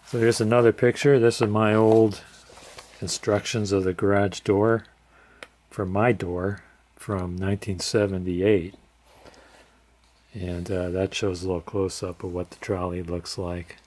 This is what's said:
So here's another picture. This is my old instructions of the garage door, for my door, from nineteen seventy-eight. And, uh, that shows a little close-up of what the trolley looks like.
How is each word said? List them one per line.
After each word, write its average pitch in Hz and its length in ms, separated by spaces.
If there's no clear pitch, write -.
So 123 120
here's 117 200
another 117 320
picture. 127 480
This 117 220
is 110 80
my 107 260
old 110 460
instructions 101 720
of 98 100
the 92 80
garage 101 480
door, 110 460
for - 160
my 104 280
door, 95 480
from 90 400
nineteen 98 460
seventy-eight. 95 920
And, 90 380
uh, 90 200
that 95 220
shows 90 300
a 92 40
little 90 140
close-up 92 640
of 90 80
what 87 200
the - 40
trolley 90 480
looks 87 340
like. 87 500